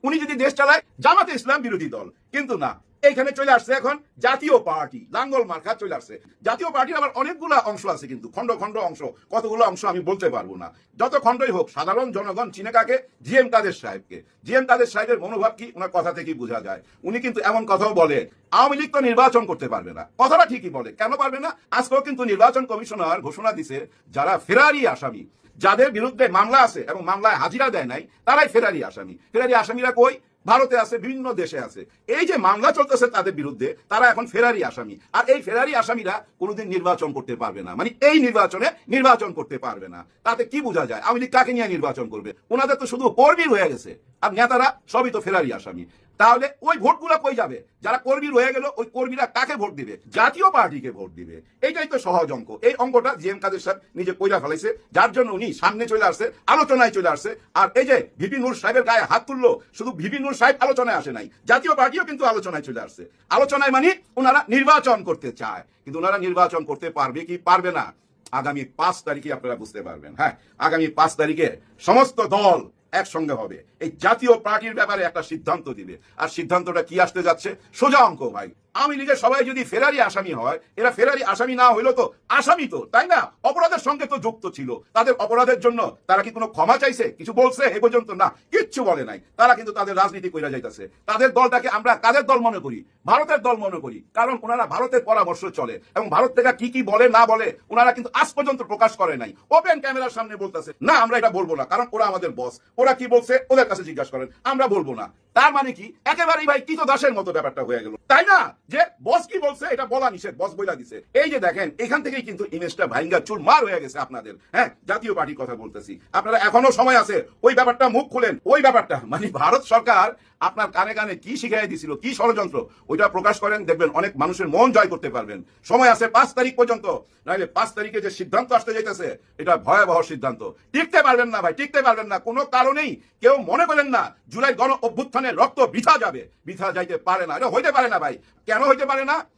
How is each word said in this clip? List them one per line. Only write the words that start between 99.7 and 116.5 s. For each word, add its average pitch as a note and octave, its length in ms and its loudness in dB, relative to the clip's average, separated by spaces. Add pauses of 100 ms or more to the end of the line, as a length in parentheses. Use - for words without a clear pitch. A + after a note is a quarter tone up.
ক্যামেরার C4 300 -4
সামনে A3 260 -8
বলতেছে, E3+ 460 -10
"না, F#3+ 120 4
আমরা A#3+ 240 4
এটা A3 120 4
বলবো F3+ 260 -2
না, C3+ 100 -4
কারণ A#3 260 0
ওরা G#3+ 140 0
আমাদের F#3 240 -2
বস, B2 300 -10 (180)
ওরা C4 160 4
কি B3+ 140 -4
বলছে A#3+ 320 4 (100)
ওদের C4 180 6
কাছে F#3+ 160 -4
জিজ্ঞাসা C#3 340 -8
করেন, B2+ 100 -6 (160)
আমরা C4 240 0
বলবো D#3+ 280 -2
না।" G#2 180 -12 (200)
তার C#4 200 6
মানে C4+ 180 0
কি? G#3 220 -16 (120)
একেবারেই D#4 400 0
ভাই C#4+ 160 2
কৃত D#4 220 -4
দাসের C4+ 300 2
মতো F#3 180 -4
ব্যাপারটা C#3 320 -4
হয়ে A#2 160 -4
গেল, G#2+ 160 -12 (120)
তাই D#4+ 180 4
না? F#4 320 2 (120)
যে C4+ 100 -4 (240)
বস A3+ 240 0
কি F#4+ 120 -6
বলছে C#4+ 320 -4
এটা C4 140 -4
বলা B3 260 -2
নিষেধ, F#3 260 -12
বস F3 180 -6
বইলা F#3 200 -4
দিছে। A#2 260 -18 (120)
এই D4 160 2
যে C#4 100 -2
দেখেন, F3+ 400 -2
এখান A#3+ 240 -2
থেকেই C4 180 -6
কিন্তু G3 300 -10
ইমেজটা E3+ 360 -6
ভাইঙ্গা D#3+ 320 -2
চুরমার G#3+ 460 2
হয়ে F3+ 160 -4
গেছে C#3 180 -12
আপনাদের। A2+ 340 -10 (180)
হ্যাঁ, G#3+ 180 0 (180)
জাতীয় G#3+ 260 -4
পার্টির D3+ 220 -4
কথা B2 200 -8
বলতেছি, G2+ 440 -16 (140)
আপনারা A3 240 0
এখনো A#3 340 4